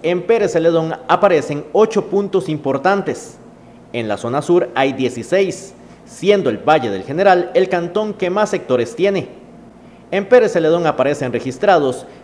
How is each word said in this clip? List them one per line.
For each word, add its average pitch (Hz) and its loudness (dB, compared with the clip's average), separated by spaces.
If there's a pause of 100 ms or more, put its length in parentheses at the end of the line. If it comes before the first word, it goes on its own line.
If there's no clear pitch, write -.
en 175 -2
Pérez 208 0
Celedón 165 0 (120)
aparecen 156 2
ocho 208 2
puntos 190 -2
importantes. 156 -2 (560)
En 117 -6
la 101 -2
zona 123 -4
sur 175 2
hay 135 0
dieciséis, 131 -4 (320)
siendo 190 0
el 110 -2
Valle 135 2
del 95 -2
General 180 2
el 185 2
cantón 190 -4
que 180 -4
más 202 0
sectores 123 -2
tiene. 190 0 (840)
En 196 -2
Pérez - 6
Celedón 165 2
aparecen 139 0
registrados 131 0 (180)